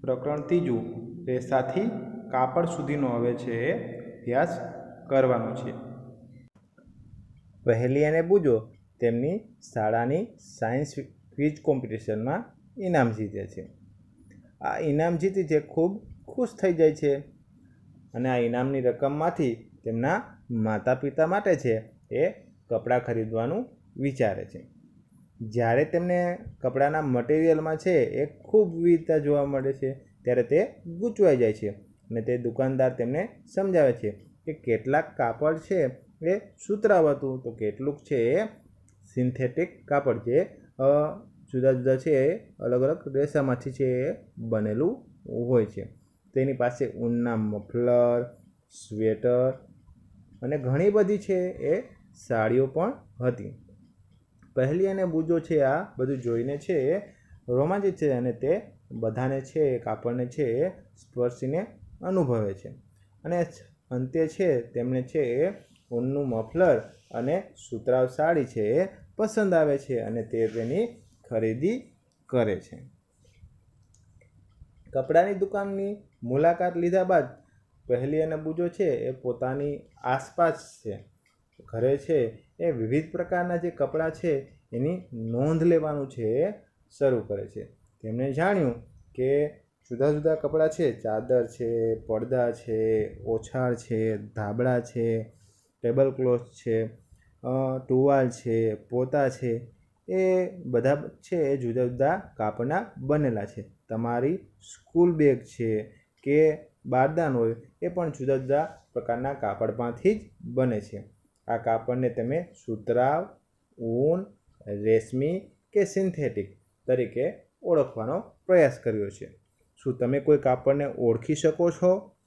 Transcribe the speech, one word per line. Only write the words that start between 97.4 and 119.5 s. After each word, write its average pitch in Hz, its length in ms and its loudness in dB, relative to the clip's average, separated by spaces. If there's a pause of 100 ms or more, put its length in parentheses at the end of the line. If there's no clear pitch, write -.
અ, 131 340 -2 (100)
ટુવાલ 135 400 4
છે, 113 460 0
પોતા 131 540 0
છે, 120 440 -6 (360)
એ 185 420 2 (140)
બધા 127 320 2
છે - 400 -8
એ 143 200 2
જુદા 123 300 -2
જુદા 135 360 0 (140)
કાપડના 127 500 -2 (100)
બનેલા 131 480 0
છે. 104 200 -12 (240)
તમારી 120 480 -2 (240)
સ્કૂલ - 520 2
બેગ 147 300 4
છે 110 400 -2 (400)
કે 151 360 4 (280)
બારદાન 139 500 0
હોય 113 200 0 (260)
એ - 60 -4
પણ 175 220 -4
જુદા 135 260 -2
જુદા 139 420 0 (140)
પ્રકારના 123 420 -4
કાપડમાંથી 120 840 -2
જ - 120 -16 (140)
બને 120 360 0
છે. 101 320 -16 (360)
આ 117 80 -2
કાપડને 120 520 0
તમે 123 400 -4 (180)
સુતરાઉ, 123 600 0 (580)
ઊન, 147 420 0 (400)
રેશમી 113 760 0 (320)
કે 202 120 4
સિન્થેટિક 160 720 -2 (280)
તરીકે 127 480 0 (280)
ઓળખવાનો 143 580 0
પ્રયાસ - 580 2
કર્યો 107 320 -2
છે. - 160 -16 (560)